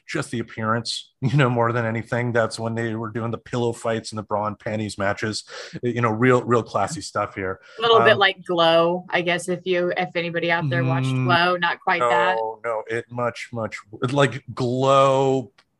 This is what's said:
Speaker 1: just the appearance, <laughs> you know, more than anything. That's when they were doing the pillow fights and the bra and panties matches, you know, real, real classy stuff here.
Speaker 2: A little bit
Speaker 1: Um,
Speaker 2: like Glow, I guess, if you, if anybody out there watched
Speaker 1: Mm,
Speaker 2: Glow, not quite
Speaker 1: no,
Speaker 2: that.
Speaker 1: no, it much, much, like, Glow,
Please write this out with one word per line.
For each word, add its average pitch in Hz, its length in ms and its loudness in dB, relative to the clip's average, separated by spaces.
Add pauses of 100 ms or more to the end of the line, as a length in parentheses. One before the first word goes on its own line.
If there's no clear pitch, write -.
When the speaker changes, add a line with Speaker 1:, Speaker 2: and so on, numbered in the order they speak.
Speaker 1:
just - 260 -6
the 120 80 -4
appearance, 113 800 -4
<laughs> - 40 -16
you 131 160 2
know, 131 120 6
more 117 220 2
than 117 140 0
anything. 117 480 -2
That's 113 260 0
when 113 160 -4
they 117 200 -4
were 113 140 -8
doing 113 220 -6
the 110 60 -6
pillow 120 340 -2
fights 113 400 -4
and 110 80 -8
the 101 40 -8
bra 104 240 -2
and 104 120 -8
panties 107 380 -6
matches, 101 480 -2 (360)
you 120 200 -2
know, 113 100 2
real, 123 320 6
real 113 180 4
classy 98 380 -2
stuff 104 360 -6
here. 95 260 -6 (180)
Speaker 2:
A - 20 -8
little 226 200 6
bit 214 140 6
Speaker 1:
Um, 190 40 2
Speaker 2:
like 190 240 2
Glow, 170 680 4
I 180 120 0
guess, 170 260 -2
if 175 160 -4
you, 175 320 0
if 180 180 -4
anybody 170 380 -2
out 170 180 0
there 131 140 0
watched 131 240 0
Speaker 1:
Mm, 131 200 0
Speaker 2:
Glow, 175 280 0
not 170 240 -2
quite 180 220 -2
Speaker 1:
no, 120 80 2
Speaker 2:
that. 117 280 0 (280)
Speaker 1:
no, 110 240 -4
it 113 200 -4
much, 120 440 -6
much, 113 240 -6 (340)
like, 143 320 2 (100)
Glow, 135 1000 2 (260)